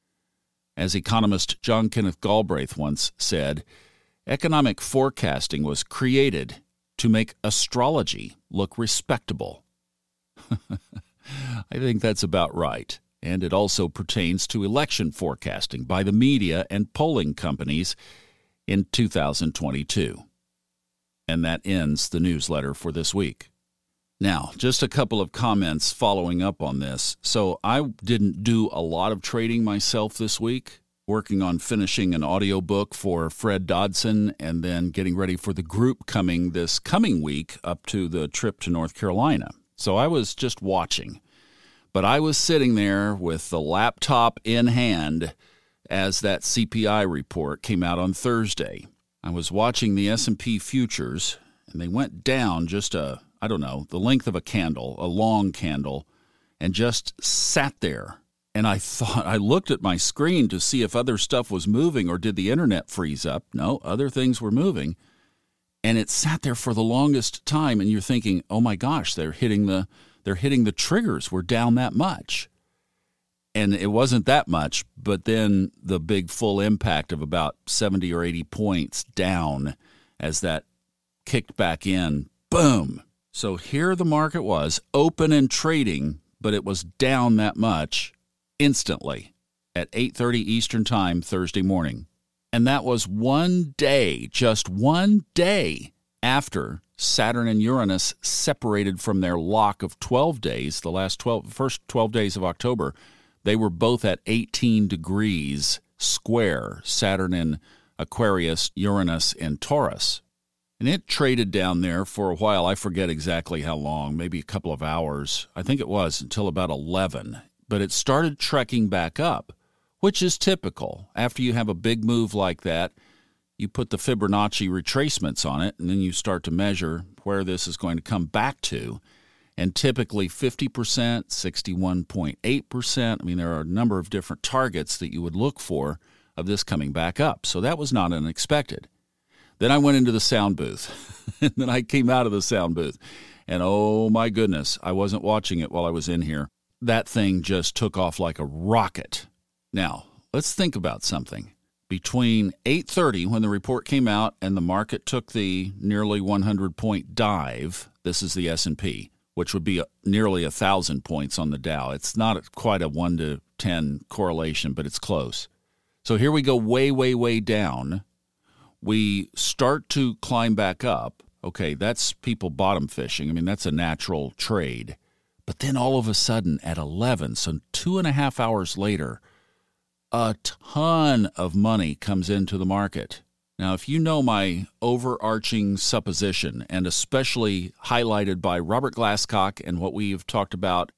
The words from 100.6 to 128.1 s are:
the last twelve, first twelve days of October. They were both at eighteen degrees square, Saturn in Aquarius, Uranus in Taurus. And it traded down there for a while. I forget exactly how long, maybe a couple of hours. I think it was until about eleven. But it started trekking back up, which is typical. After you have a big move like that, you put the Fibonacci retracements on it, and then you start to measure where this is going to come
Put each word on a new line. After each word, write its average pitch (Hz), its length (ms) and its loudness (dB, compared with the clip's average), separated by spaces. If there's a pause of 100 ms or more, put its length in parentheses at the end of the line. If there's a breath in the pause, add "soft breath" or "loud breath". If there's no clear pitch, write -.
the 85 100 -6
last 95 280 -2
twelve, 113 340 -4
first - 360 -4
twelve 110 240 0
days 104 240 0
of 95 80 -2
October. 90 500 -2 (500 soft breath)
They 104 120 4
were 110 140 2
both 113 340 2
at 98 220 0
eighteen 110 600 2
degrees 85 920 -2 (160)
square, 80 880 0
Saturn 95 480 0
in 80 260 0 (400 soft breath)
Aquarius, 85 760 0
Uranus 92 580 0
in 76 240 -4
Taurus. - 640 -2 (580)
And 127 100 0
it 175 180 0
traded 123 440 2
down 92 300 2
there 90 240 0
for 98 260 -2
a 85 60 -2
while. 98 300 2
I 95 80 2
forget 92 360 -2
exactly 82 520 -4
how 80 140 -4
long, 73 400 -6
maybe 85 220 -6
a 73 40 -8
couple 90 300 -6
of 71 100 -8
hours. 78 720 -4
I 87 60 -6
think 131 180 -2
it - 80 -6
was 87 320 0
until 95 280 -4
about 87 200 -2
eleven. 82 720 -4 (280)
But 104 120 0
it 98 120 -2
started 147 480 2
trekking 120 480 2
back 90 320 -2
up, - 320 -2 (480)
which 202 220 2
is 180 140 2
typical. - 800 -2
After 120 260 -2
you 123 120 2
have 113 160 0
a 104 60 0
big 110 280 0
move 113 320 2
like 95 280 0
that, 85 300 -2 (640 soft breath)
you 104 100 -4
put 120 220 -4
the 123 60 -2
Fibonacci 104 720 0
retracements 90 800 -2
on 71 140 0
it, 95 160 -4
and 87 100 -4
then 98 120 2
you 92 100 0
start 90 340 -2
to 85 60 -6
measure 90 540 -2 (180)
where 98 220 -2
this 92 240 -4
is 85 80 -8
going 85 200 -4
to 80 60 -6
come 95 220 -2